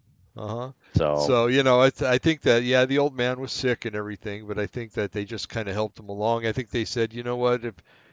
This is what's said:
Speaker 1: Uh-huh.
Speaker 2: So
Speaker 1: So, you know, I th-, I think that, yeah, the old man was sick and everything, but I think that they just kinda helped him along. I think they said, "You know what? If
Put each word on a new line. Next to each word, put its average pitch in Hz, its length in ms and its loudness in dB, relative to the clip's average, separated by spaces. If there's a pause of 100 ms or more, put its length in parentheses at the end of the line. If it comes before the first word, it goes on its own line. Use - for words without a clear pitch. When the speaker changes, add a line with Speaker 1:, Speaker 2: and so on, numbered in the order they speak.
(360)
Speaker 1:
Uh-huh. 113 360 -8 (240)
Speaker 2:
So 73 200 2 (120)
Speaker 1:
So, 120 200 4
you 135 160 4
know, 127 180 6
I 135 80 6
th-, 131 200 -2
I 123 80 4
think 160 240 0
that, 120 220 4
yeah, 127 220 4
the 135 140 0
old 143 160 2
man 127 240 -2
was 131 120 -8
sick - 340 -2
and 104 100 -6
everything, 104 520 -8
but 104 120 -4
I 104 80 -2
think 113 260 -10
that 104 180 -2
they 104 140 -4
just 104 240 -10
kinda 104 240 -4
helped 107 260 -4
him 101 100 -14
along. 113 360 0
I 110 60 0
think 120 180 -6
they 117 160 -2
said, 113 280 -2
"You 120 100 -8
know 123 140 -4
what? 123 280 0
If 110 100 -8 (380)